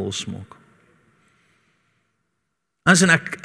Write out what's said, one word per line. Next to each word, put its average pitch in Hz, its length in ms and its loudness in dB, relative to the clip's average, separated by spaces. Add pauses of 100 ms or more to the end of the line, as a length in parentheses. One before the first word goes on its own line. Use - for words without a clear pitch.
losmaak. 98 560 -10 (2250)
As 180 220 4
in 165 80 4
ek, - 300 -4